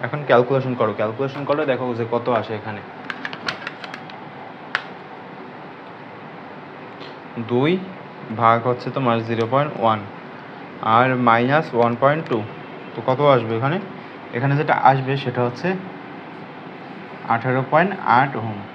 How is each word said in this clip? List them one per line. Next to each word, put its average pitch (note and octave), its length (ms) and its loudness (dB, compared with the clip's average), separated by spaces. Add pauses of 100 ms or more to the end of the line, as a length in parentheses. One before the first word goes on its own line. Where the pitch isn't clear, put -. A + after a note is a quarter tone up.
এখন D3 140 -4 (100)
ক্যালকুলেশন C3 500 4
করো, A2 200 2
ক্যালকুলেশন C3 480 -2
করলে D3 240 2
দেখো B2 120 0 (160)
যে A#2 140 0
কত A#2 120 0 (140)
আসে G#2 200 -4
এখানে। G#2 220 -8 (4000)
দুই C3+ 200 4 (720)
ভাগ A#2 160 8 (120)
হচ্ছে B2 180 0 (100)
তোমার A#2+ 200 4 (100)
জিরো A2+ 260 2
পয়েন্ট C#3 280 2
ওয়ান A2 180 4 (960)
আর B2+ 120 8 (200)
মাইনাস B2+ 380 6 (120)
ওয়ান A#2 240 6
পয়েন্ট D3 280 4
টু, B2+ 80 2 (560)
তো - 140 -8
কত B2+ 120 2 (160)
আসবে A2+ 240 2
এখানে? C#3 180 0 (600)
এখানে C#3 220 2
যেটা - 140 2 (160)
আসবে C3+ 240 4 (100)
সেটা B2 240 0
হচ্ছে A#2+ 200 -4 (1700)
আঠারো B2+ 280 2 (100)
পয়েন্ট F3 200 6 (280)
আট C#3+ 200 4
ওহম। A2 200 -4 (160)